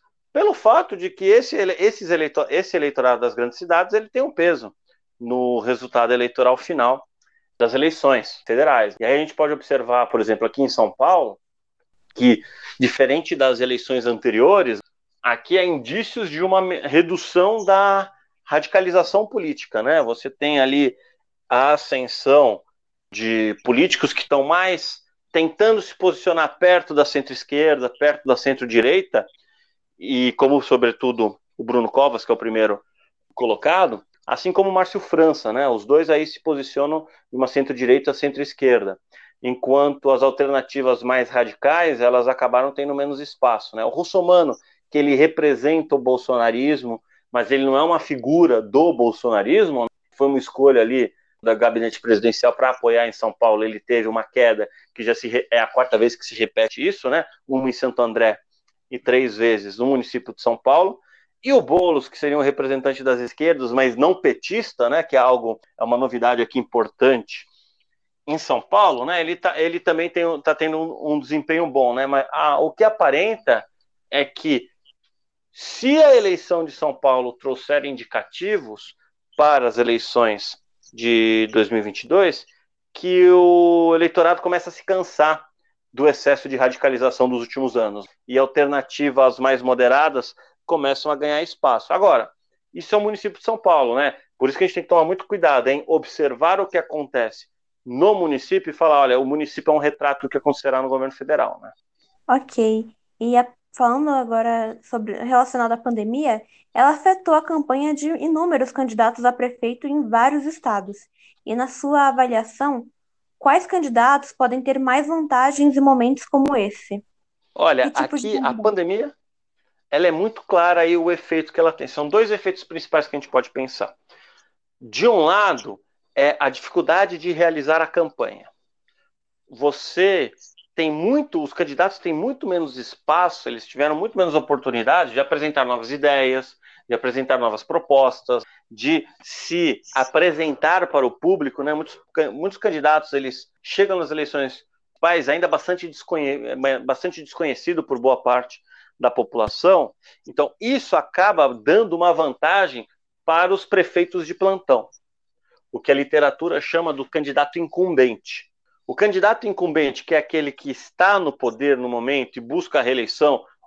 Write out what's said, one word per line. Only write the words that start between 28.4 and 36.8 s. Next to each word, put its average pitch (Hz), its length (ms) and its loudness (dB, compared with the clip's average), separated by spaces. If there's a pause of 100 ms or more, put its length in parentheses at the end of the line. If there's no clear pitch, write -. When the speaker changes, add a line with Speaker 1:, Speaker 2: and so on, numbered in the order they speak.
Speaker 1:
e 123 400 -2
como, 135 240 2
sobretudo, 120 760 0 (200)
o 139 40 -12
Bruno 120 280 -2
Covas, 131 340 2
que - 80 -2
é - 20 4
o 110 40 -2
primeiro 110 420 -2 (540)
colocado, 127 680 0 (240)
assim 160 260 -4
como 190 180 0
o - 20 -6
Márcio 185 280 -2
França, 160 520 0
né? 139 160 0
Os 110 160 -2
dois 147 240 2
aí 156 180 0
se - 160 -18
posicionam 147 640 -4 (240)